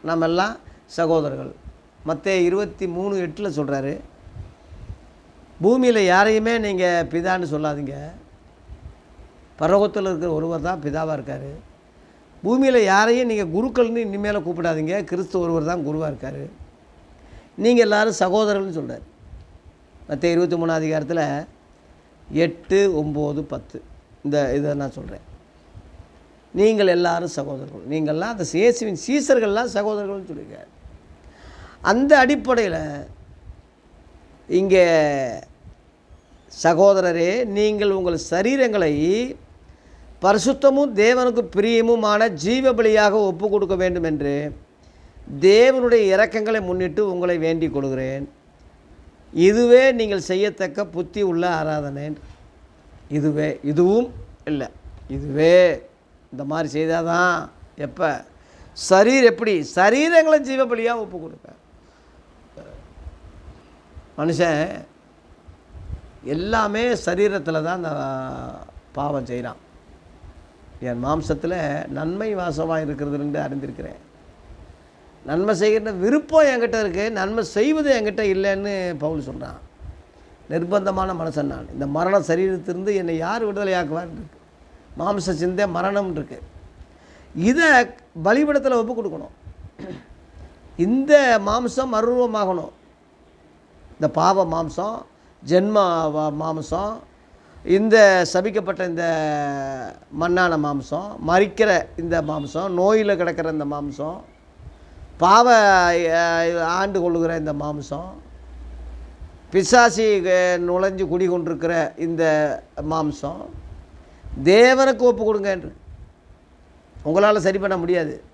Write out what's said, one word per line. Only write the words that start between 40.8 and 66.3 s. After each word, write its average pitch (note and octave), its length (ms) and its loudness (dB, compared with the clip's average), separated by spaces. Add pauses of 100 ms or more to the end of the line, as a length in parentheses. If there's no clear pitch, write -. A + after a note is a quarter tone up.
தேவனுக்கு A#3+ 480 2 (120)
பிரியமுமான A3+ 720 2
ஜீவ A#3+ 440 0
பலியாக G#3+ 380 4
ஒப்பு G3+ 380 0
கொடுக்க G3 260 0
வேண்டும் F3+ 280 0
என்று D3 520 -4 (840)
தேவனுடைய A#3 760 6
இரக்கங்களை A3 480 2
முன்னிட்டு F#3 500 -2
உங்களை F3+ 260 0
வேண்டிக் D#3+ 360 0
கொள்கிறேன். C3+ 560 -4 (1040)
இதுவே A#3+ 580 6
நீங்கள் G#3 300 -2
செய்யத்தக்க F#3+ 640 -4
புத்தி E3+ 360 -6
உள்ள F3 340 0
ஆராதனை." D3+ 600 -6 (920)
இதுவே, D3+ 540 -2
இதுவும் F#3 480 2 (340)
இல்லை, D3 220 -4 (400)
இதுவே D3+ 800 4 (460)
இந்த C3+ 120 -12
மாதிரி D3+ 280 -4
செய்தாதான். E3 800 0 (260)
எப்ப? D3 480 -6 (640)
சரீர் A#3 340 6
எப்படி? A3 520 4
சரீரங்களை D#4 640 6
ஜீவ C4 260 -2
பலியா A#3 300 -2
ஒப்பு F#3 240 -10
கொடுக்க. - 300 -18 (2750)
மனுஷன் D#3+ 500 0 (1600)
எல்லாமே G#3 720 -2